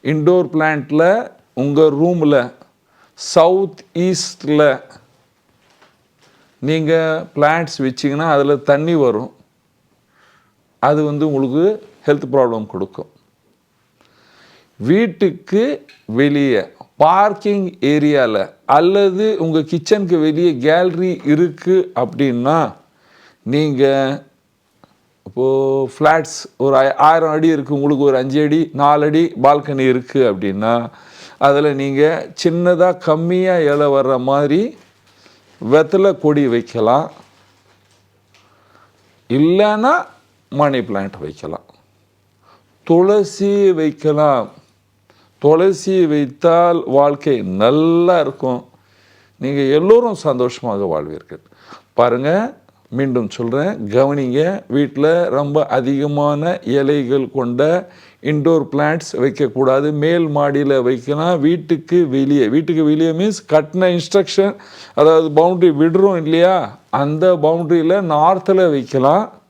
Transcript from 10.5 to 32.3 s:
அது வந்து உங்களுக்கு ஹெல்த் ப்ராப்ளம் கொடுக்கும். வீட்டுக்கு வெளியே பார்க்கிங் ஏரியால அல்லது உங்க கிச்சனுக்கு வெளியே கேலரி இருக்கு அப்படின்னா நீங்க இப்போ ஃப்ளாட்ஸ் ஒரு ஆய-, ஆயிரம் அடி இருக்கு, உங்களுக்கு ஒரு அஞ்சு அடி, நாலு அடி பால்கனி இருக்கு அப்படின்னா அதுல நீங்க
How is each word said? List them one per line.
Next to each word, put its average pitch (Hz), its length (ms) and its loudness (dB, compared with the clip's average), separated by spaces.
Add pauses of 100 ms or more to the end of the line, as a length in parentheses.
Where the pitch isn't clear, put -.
அது 151 260 0
வந்து 147 280 -2
உங்களுக்கு 143 540 -2 (200)
ஹெல்த் 147 260 -2
ப்ராப்ளம் 117 340 0
கொடுக்கும். - 440 -12 (1700)
வீட்டுக்கு 202 1080 -2 (180)
வெளியே 135 640 0 (280)
பார்க்கிங் 196 840 0
ஏரியால 139 720 0 (140)
அல்லது 190 720 2
உங்க 160 200 -2
கிச்சனுக்கு 170 640 0
வெளியே 156 380 0
கேலரி 175 680 0
இருக்கு 170 720 0
அப்படின்னா 123 760 -2 (680)
நீங்க 139 400 -2 (1400)
இப்போ 127 200 -4 (540)
ஃப்ளாட்ஸ் 156 460 0 (120)
ஒரு 139 200 0
ஆய-, 135 180 4
ஆயிரம் 160 360 4
அடி 160 180 0
இருக்கு, 147 260 -2
உங்களுக்கு 143 300 0
ஒரு 139 120 4
அஞ்சு 135 260 -2
அடி, 151 300 0
நாலு 147 320 2
அடி 156 280 0 (100)
பால்கனி 143 460 2
இருக்கு 127 440 0
அப்படின்னா 107 560 -2 (500)
அதுல 143 340 2
நீங்க 139 560 0 (160)